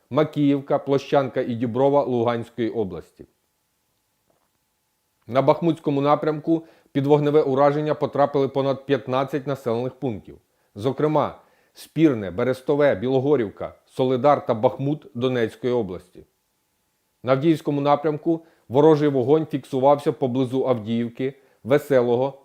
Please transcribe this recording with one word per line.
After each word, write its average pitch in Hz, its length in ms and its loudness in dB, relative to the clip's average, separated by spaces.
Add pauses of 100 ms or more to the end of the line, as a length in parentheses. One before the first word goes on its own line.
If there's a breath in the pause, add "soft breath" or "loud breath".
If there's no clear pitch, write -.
Макіївка, 143 680 0
Площанка 139 640 0
і 123 140 -4
Діброва 131 480 2
Луганської 117 640 -2
області. 90 560 -8 (2000)
На 120 140 0
Бахмутському 151 600 0
напрямку 151 600 0 (280 loud breath)
під 139 140 -2
вогневе 147 360 4
ураження 143 540 0
потрапили 139 520 0
понад 135 380 -4
п'ятнадцять 135 640 -4
населених 127 460 -4
пунктів. 110 440 -10 (380)
Зокрема, 135 640 -2 (340 soft breath)
Спірне, 123 580 0
Берестове, 127 640 0
Білогорівка, 123 800 -2 (100)
Солидар 131 600 0
та 127 80 0
Бахмут 135 600 -2
Донецької 123 600 -2
області. 90 520 -6 (1000)
На 120 80 2
Авдіївському 147 500 0
напрямку 151 640 0 (220 soft breath)
ворожий 147 420 6
вогонь 139 360 2
фіксувався 139 640 0
поблизу 131 560 -2
Авдіївки, 117 640 -4 (300 soft breath)
Веселого, 127 800 0